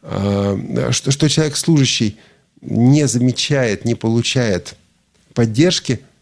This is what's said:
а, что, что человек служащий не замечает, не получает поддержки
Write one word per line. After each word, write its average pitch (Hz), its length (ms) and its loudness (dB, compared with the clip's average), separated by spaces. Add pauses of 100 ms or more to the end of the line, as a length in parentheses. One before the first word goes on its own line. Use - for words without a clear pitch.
а, 101 880 -2
что, - 180 -2
что 143 180 2
человек 151 280 0
служащий 131 600 0 (460)
не 131 440 4
замечает, 123 760 0
не 117 100 0
получает 113 800 -2 (580)
поддержки 120 680 0 (220)